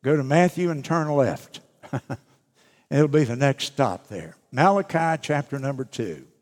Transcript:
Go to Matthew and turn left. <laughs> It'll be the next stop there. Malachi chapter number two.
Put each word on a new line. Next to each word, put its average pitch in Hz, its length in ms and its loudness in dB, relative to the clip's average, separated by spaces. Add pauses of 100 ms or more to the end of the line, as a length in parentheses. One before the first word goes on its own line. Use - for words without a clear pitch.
Go 143 140 2
to 143 60 0
Matthew 170 480 2
and 143 140 -6
turn 160 240 0
left. 139 520 0 (300)
<laughs> - 1000 -14
It'll 147 180 4
be 147 160 4
the 120 120 -4
next 135 280 0
stop 107 440 -4
there. 82 280 -14 (160)
Malachi 165 680 2
chapter 143 360 -4
number 135 260 -6
two. 85 420 -8 (160)